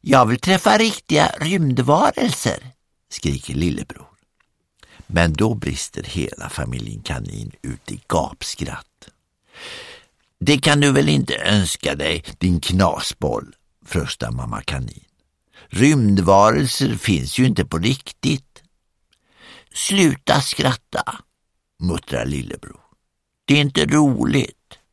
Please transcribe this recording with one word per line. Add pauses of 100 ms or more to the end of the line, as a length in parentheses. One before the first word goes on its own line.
"Jag
vill
träffa
riktiga
rymdvarelser", (380)
skriker
lillebror. (1000)
Men
då
brister
hela
familjen
Kanin (100)
ut
i
gapskratt. (1300)
"Det
kan
du
väl
inte
önska
dig, (140)
din
knasboll", (300)
frustar
mamma
Kanin. (600)
"Rymdvarelser
finns
ju
inte
på
riktigt." (1120)
"Sluta
skratta", (560)
muttrar
lillebror. (640)
"Det
är
inte
roligt." (140)